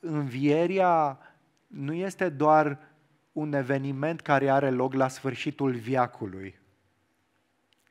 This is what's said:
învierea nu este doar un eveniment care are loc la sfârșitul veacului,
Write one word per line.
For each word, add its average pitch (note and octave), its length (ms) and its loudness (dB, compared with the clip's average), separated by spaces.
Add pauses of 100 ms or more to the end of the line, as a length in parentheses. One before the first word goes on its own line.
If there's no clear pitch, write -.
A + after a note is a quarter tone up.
învierea D3+ 1160 0 (480)
nu D3 260 -8
este F#3 360 -4
doar D3+ 500 4 (540)
un D3+ 200 -4
eveniment C#3 680 -2
care C#3 300 4
are C#3 200 4
loc B2+ 240 0
la C3 140 2
sfârșitul C3+ 640 -4
veacului, A2+ 880 -4 (1300)